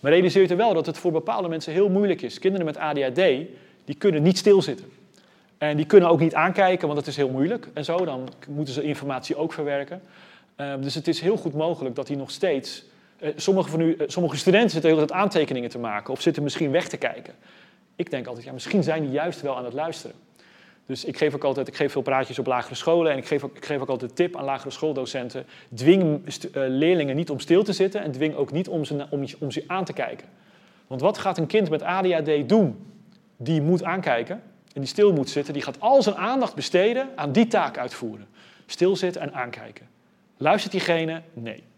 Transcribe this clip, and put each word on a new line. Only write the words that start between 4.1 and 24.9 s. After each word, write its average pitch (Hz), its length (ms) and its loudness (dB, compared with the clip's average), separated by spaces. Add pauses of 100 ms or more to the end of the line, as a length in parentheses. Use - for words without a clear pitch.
niet 185 160 6
stilzitten. 190 520 4 (680)
En 151 180 0
die 156 100 0
kunnen 180 220 10
ook 165 120 6
niet 160 140 2
aankijken, 185 520 2
want 147 120 0
het 143 100 -6
is 135 80 -8
heel 139 140 0
moeilijk 147 440 -2
en 147 100 -8
zo. 175 200 0
Dan 131 240 -6 (100)
k-, - 80 -20
moeten 147 280 -6
ze 143 80 -4
informatie 139 540 -6
ook 160 160 -4
verwerken. 143 500 -6 (540)
Ehm, 139 240 -8
dus 135 140 -6
het 160 140 -6
is 160 120 0
heel 190 160 2
goed 151 180 -6
mogelijk 156 400 -4
dat 135 120 -6
die 147 100 -6
nog 139 140 -8
steeds, - 540 -4 (340)
eh, 151 180 -6
sommige 190 340 2
van 160 100 -2
u, 165 160 2
eh, 151 120 -4
sommige 165 280 -2
studenten 190 340 4
zitten 160 200 2
de 160 60 6
hele 156 100 4
tijd 180 140 -2
aantekeningen 139 500 0
te - 80 -10
maken... 113 340 -6
of 131 80 -6
zitten 156 220 0
misschien 147 280 -2
weg 170 180 2
te - 80 -10
kijken. 123 380 -6 (600)
Ik 180 140 -6
denk 131 160 -6
altijd, 120 200 -12
ja, 131 60 -16
misschien 143 300 0
zijn 156 200 0
die 143 80 -4
juist 151 300 -4
wel 139 160 -4
aan 123 80 -8
het 120 80 -8
luisteren. 151 440 -8 (680)
Dus 135 180 -8
ik - 140 -8
geef 151 160 2
ook 139 100 -8
altijd, 135 240 -2
ik - 80 -14
geef 143 160 0
veel 135 100 -2
praatjes 131 360 -2
op 127 80 -4
lagere 127 280 -2
scholen 165 380 2
en 135 60 -2
ik 123 80 -10
geef 143 180 -2
ook, 131 120 -12
ik - 80 -18
geef 143 160 -4
ook 135 80 -8
altijd 127 220 -4
de - 60 -20
tip 175 200 0
aan 143 80 -8
lagere 135 260 -6
schooldocenten: 131 760 -6 (280)